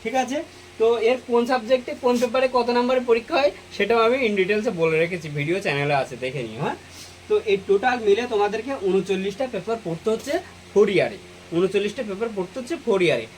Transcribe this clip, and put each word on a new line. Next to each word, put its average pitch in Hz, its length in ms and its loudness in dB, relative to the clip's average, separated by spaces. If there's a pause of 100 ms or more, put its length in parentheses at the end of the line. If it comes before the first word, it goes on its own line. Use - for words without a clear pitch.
ঠিক 226 200 -4
আছে, 247 140 -4 (420)
তো 220 80 4 (220)
এর 254 80 2 (100)
কোন 240 140 2 (100)
সাবজেক্টে 254 400 0 (120)
কোন 247 180 4
পেপারে 254 320 2
কত 240 160 2
নম্বরের 247 400 2
পরীক্ষা 233 300 2
হয়, 285 120 4 (240)
সেটাও 214 320 2
আমি 247 100 2 (100)
in 208 120 0
details-এ 208 320 0 (100)
বলে 160 220 2
রেখেছি, 170 260 -6
ভিডিও 147 360 -2
চ্যানেলে 143 360 0
আছে, 131 220 -6
দেখে 131 200 -6
নিও। 110 200 -8
হ্যাঁ, 269 140 -4 (520)
তো 208 40 2 (120)
এই 196 120 2 (100)
টোটাল 247 300 4 (100)
মিলে 202 160 4 (100)
তোমাদেরকে 214 380 0 (160)
ঊনচল্লিশটা 190 680 -2
পেপার 214 300 -4
পড়তে 165 300 -6
হচ্ছে 226 200 -6 (400)
ফোর 202 160 6
ইয়ারে, 127 280 0 (380)
ঊনচল্লিশটা 202 540 0
পেপার 208 260 -6
পড়তে 180 240 -6
হচ্ছে 254 160 -8 (100)
ফোর 196 160 2
ইয়ারে। 131 240 0 (120)